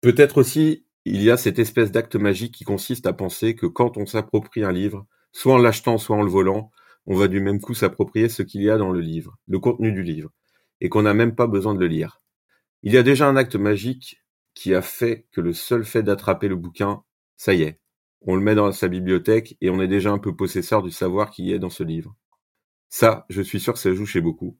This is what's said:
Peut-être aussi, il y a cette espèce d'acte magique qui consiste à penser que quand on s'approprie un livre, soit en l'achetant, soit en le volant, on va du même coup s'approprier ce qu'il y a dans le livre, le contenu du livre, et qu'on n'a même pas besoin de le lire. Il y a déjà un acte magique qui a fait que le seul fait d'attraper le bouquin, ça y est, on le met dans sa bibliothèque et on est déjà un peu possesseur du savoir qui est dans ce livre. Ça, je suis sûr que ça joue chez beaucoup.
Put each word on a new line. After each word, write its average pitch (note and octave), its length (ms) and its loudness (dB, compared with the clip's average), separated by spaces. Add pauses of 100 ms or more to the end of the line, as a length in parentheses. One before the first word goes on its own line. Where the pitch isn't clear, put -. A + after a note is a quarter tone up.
Peut-être B2+ 360 6
aussi, D#3 460 2 (220)
il G2 180 -2
y A2+ 80 6
a B2 60 4
cette - 220 -2
espèce A2 340 0
d'acte A2+ 240 -2
magique G#2 360 -2
qui - 120 -18
consiste G#2 420 -4
à F#2 60 -2
penser G#2+ 420 -4
que A#2 100 -6
quand A#2+ 300 0
on G#2 100 -6
s'approprie G#2+ 600 -4
un F#2 80 -2
livre, G2+ 320 -4 (260)
soit - 220 2
en C3 40 8
l'achetant, A#2 400 4
soit A2 200 -2
en G#2 40 2
le G2+ 80 2
volant, F#2+ 420 0 (340)
on F#2+ 100 -2
va F#2+ 140 4
du F#2+ 100 -2
même G2+ 220 -2
coup - 120 -8
s'approprier A2+ 540 0
ce A2+ 160 -4
qu'il G2 180 -8
y G2+ 80 2
a A2 80 4
dans G2 140 0
le F2+ 80 -2
livre, D#2+ 380 -8 (100)
le F2+ 120 -2
contenu A2+ 340 0
du F#2+ 100 -4
livre, D#2 280 -8 (500)
et F2+ 80 -2
qu'on G#2+ 140 2
n'a G#2 100 4
même A2+ 220 2
pas A#2+ 120 2
besoin G2+ 260 -2
de G2 60 -4
le F2+ 80 2
lire. D#2+ 340 -4 (640)
Il G2+ 100 0
y B2+ 40 8
a B2 60 8
déjà C#3 240 4
un C#3 80 4
acte C3 200 0
magique G#2+ 680 -4 (320)
qui - 200 -2
a F2+ 80 2
fait A#2 500 -4
que - 100 -4
le E2+ 120 -2
seul A2+ 320 -2
fait A2 180 -2
d'attraper G2+ 440 0
le F#2+ 80 -2
bouquin, F#2 460 -6 (360)
ça - 160 0
y E2+ 100 4
est, D#2 160 -6 (420)
on F2+ 140 -2
le F#2+ 60 0
met G#2+ 140 2
dans G#2 160 2
sa F#2 180 -2
bibliothèque F#2 720 0
et F2+ 80 0
on F#2 120 0
est F#2 60 0
déjà G2 240 2
un G2+ 80 0
peu G2+ 160 -6
possesseur G2 480 -2
du F2+ 80 -8
savoir F#2+ 400 -4
qui F#2 220 -6
est - 60 -2
dans F#2 100 -6
ce - 140 -10
livre. D#2+ 320 -8 (760)
Ça, - 400 2
je F#2+ 120 -6
suis F#2+ 180 -6
sûr A#2 140 -2
que - 60 -6
ça F#2 140 0
joue G2+ 120 -4
chez G2 160 -4
beaucoup. E2 380 -6